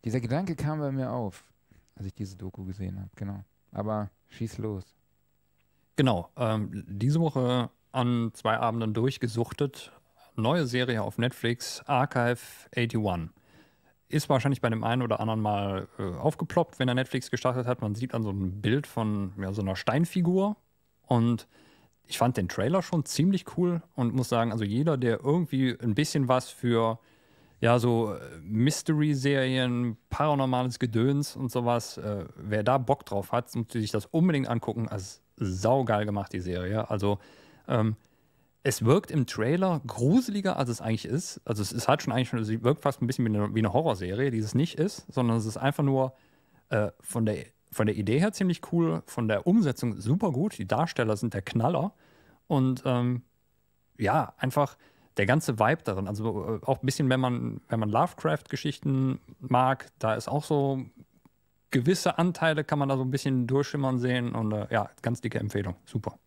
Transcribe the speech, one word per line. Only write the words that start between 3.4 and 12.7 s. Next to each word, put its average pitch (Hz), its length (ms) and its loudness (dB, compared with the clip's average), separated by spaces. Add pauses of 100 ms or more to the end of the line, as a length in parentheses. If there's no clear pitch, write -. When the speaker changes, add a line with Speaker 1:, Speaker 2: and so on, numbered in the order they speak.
Speaker 1:
Aber 104 380 -4 (180)
schieß - 300 -8
los. 104 360 -8 (1000)
Speaker 2:
Genau, 113 400 4
ähm, 110 520 -2
diese 123 320 2
Woche 127 500 2 (220)
an 120 420 2
zwei 113 240 0
Abenden 113 360 0
durchgesuchtet. 120 1000 -2 (440)
Neue 139 300 2
Serie 123 360 0
auf 104 160 -4
Netflix, 120 680 -2
Archive 123 880 0